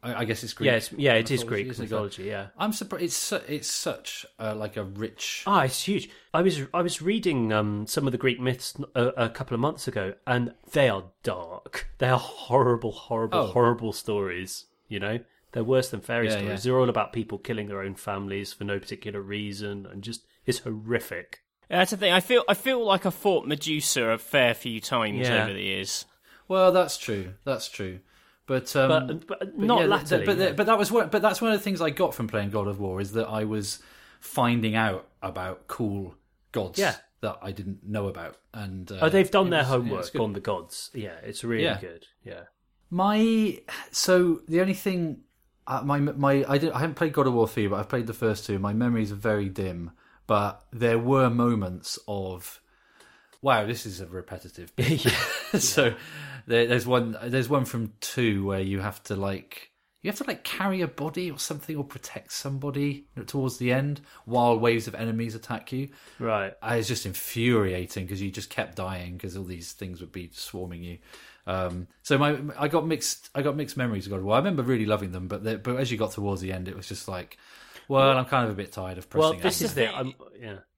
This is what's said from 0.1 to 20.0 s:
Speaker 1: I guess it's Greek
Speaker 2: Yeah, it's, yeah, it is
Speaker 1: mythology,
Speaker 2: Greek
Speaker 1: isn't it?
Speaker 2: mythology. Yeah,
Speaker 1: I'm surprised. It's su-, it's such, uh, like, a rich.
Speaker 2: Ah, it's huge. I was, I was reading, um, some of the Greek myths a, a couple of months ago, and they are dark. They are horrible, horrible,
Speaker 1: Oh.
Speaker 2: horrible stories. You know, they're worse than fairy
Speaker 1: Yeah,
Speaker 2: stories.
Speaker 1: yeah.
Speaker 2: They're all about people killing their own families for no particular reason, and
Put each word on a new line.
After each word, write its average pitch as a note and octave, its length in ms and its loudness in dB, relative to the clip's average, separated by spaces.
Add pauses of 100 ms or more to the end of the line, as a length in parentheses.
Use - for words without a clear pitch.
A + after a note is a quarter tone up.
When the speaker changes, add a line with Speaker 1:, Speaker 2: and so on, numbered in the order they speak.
Speaker 1:
I A#2 40 0
guess A2 200 -4
it's A2 80 -10
Greek - 140 -2
Speaker 2:
Yeah, B2 100 6
it's, - 160 -2
yeah, C3+ 220 4
it A#2 160 4
is C3 100 2
Speaker 1:
mythology, A2 240 -2
Speaker 2:
Greek B2+ 80 -8
Speaker 1:
isn't A#2+ 120 -8
it? G#2 60 -8
Speaker 2:
mythology. G#2 340 -4
Yeah, G2 220 -8 (100)
Speaker 1:
I'm G#3+ 160 -2
surprised. G3 320 -6
It's E3+ 120 -2
su-, - 320 -4
it's D3 200 -6
such, - 560 -6 (140)
uh, G#2+ 160 -4
like, G#2+ 220 -6
a G#2+ 80 -4
rich. - 640 -8
Speaker 2:
Ah, F#3 180 6
it's - 180 -2
huge. F#3+ 260 -2 (240)
I E3 100 4
was, E3+ 180 2 (120)
I F3 100 0
was F3 200 -2
reading, D#3+ 500 2
um, G#2 360 0
some C#3+ 180 0
of C3 60 0
the B2 60 -2
Greek B2+ 200 0
myths B2+ 380 -4 (180)
a, A#2+ 140 4
a A#2 200 0
couple B2+ 260 -6
of A2+ 60 0
months C#3+ 280 0
ago, G2+ 260 -4 (120)
and B2 280 2 (180)
they C#3 160 6
are F#2+ 160 0 (200)
dark. F2+ 640 -6 (100)
They B2+ 100 2
are B2+ 100 6
horrible, A#2+ 760 2
horrible, A2+ 480 -2
Speaker 1:
Oh. B2+ 60 2
Speaker 2:
horrible A#2 460 4
stories. F#2+ 720 -4 (200)
You G#2 140 -6
know, G#2+ 180 -2 (320)
they're A#2 140 -2
worse C3 260 4
than G#2+ 100 -8
fairy A#2 260 0
Speaker 1:
Yeah, A2 120 2
Speaker 2:
stories. G2+ 100 -2
Speaker 1:
yeah. G2+ 80 -2 (140)
Speaker 2:
They're B2+ 80 4
all B2+ 100 6
about A2 240 0
people G#2+ 260 -4
killing A2 280 -6
their G2 160 -6
own G2 140 -6
families G2 560 -6
for - 100 -12
no G2+ 160 -4
particular G2+ 420 -8
reason, G2+ 640 -8
and F#2+ 200 -14